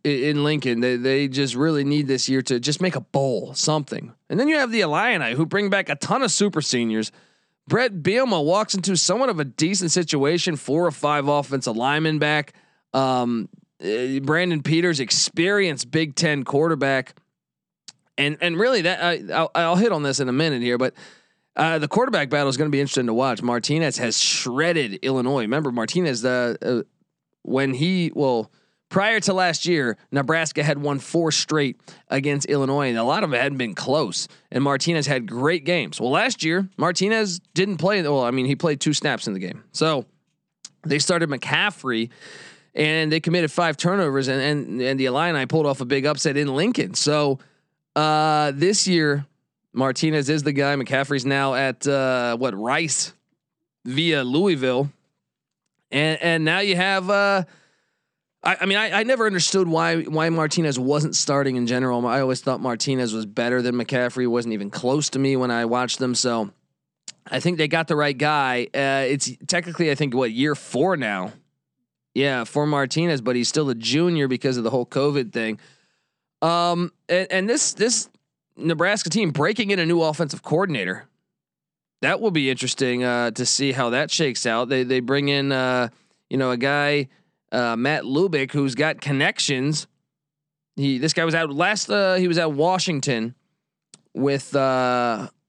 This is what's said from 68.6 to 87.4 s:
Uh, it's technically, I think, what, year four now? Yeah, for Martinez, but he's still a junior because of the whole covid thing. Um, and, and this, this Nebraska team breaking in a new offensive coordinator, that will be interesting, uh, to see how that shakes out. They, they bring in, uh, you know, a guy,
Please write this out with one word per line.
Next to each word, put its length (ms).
Uh, 360
it's 240
technically, 420
I 60
think, 180
what, 160
year 240
four 420
now? 360
Yeah, 300
for 200
Martinez, 560
but 140
he's 140
still 220
a 40
junior 540
because 280
of 60
the 80
whole 160
covid 460
thing. 260
Um, 500
and, 240
and 180
this, 220
this 360
Nebraska 540
team 220
breaking 400
in 80
a 60
new 140
offensive 440
coordinator, 640
that 180
will 100
be 200
interesting, 520
uh, 300
to 120
see 280
how 180
that 220
shakes 340
out. 220
They, 160
they 160
bring 260
in, 240
uh, 380
you 60
know, 160
a 40
guy, 520